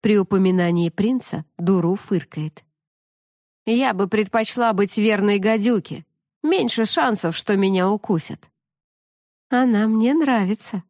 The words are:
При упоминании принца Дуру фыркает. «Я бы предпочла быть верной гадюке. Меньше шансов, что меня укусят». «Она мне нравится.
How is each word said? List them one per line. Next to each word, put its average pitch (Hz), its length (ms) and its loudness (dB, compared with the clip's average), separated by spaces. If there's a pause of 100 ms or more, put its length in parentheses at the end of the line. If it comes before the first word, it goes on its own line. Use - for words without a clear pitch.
При 208 180 4
упоминании 180 680 2
принца 208 560 -4 (120)
Дуру 175 380 0
фыркает. - 680 -8 (1000)
«Я 233 280 0
бы 190 160 -2
предпочла 220 640 0
быть 202 240 0
верной 208 420 2
гадюке. 208 680 0 (380)
Меньше 294 420 0
шансов, 208 520 -2
что - 180 -2
меня 190 340 2
укусят». 202 640 -4 (1000)
«Она 240 380 2
мне 220 260 2
нравится. 226 760 0